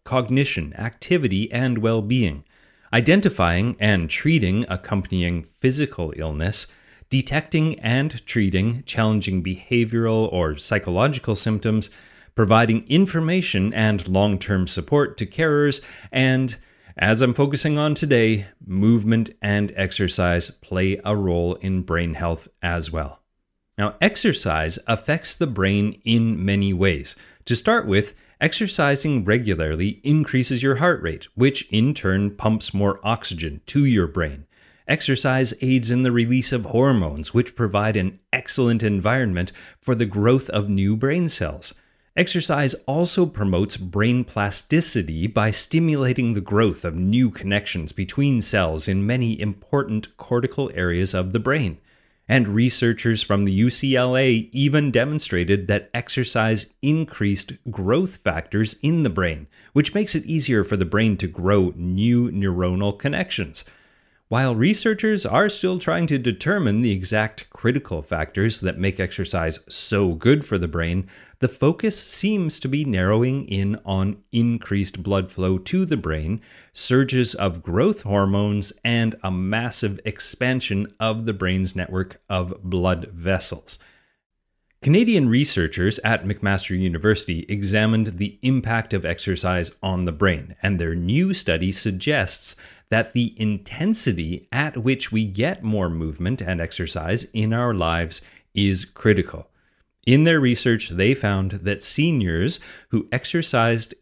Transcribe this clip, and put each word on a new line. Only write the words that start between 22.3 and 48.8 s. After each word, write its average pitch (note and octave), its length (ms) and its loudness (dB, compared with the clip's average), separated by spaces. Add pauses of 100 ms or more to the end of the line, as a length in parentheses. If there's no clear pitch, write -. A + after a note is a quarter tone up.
as E2+ 280 -2
well. D#2 300 -8 (560)
Now, G#2 240 -2
exercise E2 840 0
affects - 480 -2
the E3 120 -2
brain G2+ 580 0
in A2+ 380 2
many G2 300 2
ways. F2 440 0 (300)
To A#2+ 100 0
start A3+ 300 2
with, G2+ 280 0 (260)
exercising C#3+ 840 0
regularly F#2+ 760 0
increases C3 600 0
your C3+ 140 2
heart E3 260 0
rate, E2 320 -8
which C3+ 360 2
in A#2+ 220 4
turn G2 380 0
pumps G#2+ 420 -2
more G2 300 2
oxygen E2 640 -6
to C#3+ 180 2
your G#2+ 220 4
brain. D2 400 -4 (420)
Exercise C3 720 0
aids B2+ 300 0
in B2 120 2
the B2 100 2
release A#2+ 380 2
of A#2+ 140 -2
hormones, F2+ 680 2
which B2 220 0
provide G#2+ 400 0
an F#2 220 -2 (140)
excellent A#2+ 500 0
environment G#2 720 0 (300)
for B2+ 120 0
the A2+ 120 0
growth A2 420 2
of G#2 220 -2
new G2 260 2
brain D3+ 320 0
cells. - 460 -6 (400)
Exercise D3 600 -2 (120)
also F3 380 0
promotes G2+ 540 -2
brain G#2 440 0
plasticity G2+ 1040 -2
by A2 240 0
stimulating C3 840 0
the G2+ 80 -2
growth G2+ 420 0
of E2 100 -4
new G#2 360 2
connections F#2+ 600 -4
between B2 520 0
cells D#2+ 440 0